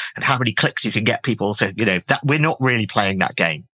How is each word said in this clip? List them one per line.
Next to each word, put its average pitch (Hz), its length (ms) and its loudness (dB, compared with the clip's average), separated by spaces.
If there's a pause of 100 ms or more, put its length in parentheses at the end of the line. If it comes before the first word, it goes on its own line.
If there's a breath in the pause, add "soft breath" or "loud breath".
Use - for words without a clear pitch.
(140 loud breath)
and - 100 -8
how 135 140 2
many 120 140 0
clicks - 320 0
you 107 80 0
can 107 100 -2
get 113 220 0
people 104 300 0
to, 95 220 0
you 110 100 2
know, 92 200 2
that - 180 0
we're 143 140 2
not 151 220 0
really 123 260 0
playing 98 320 0
that 92 160 2
game. 80 400 0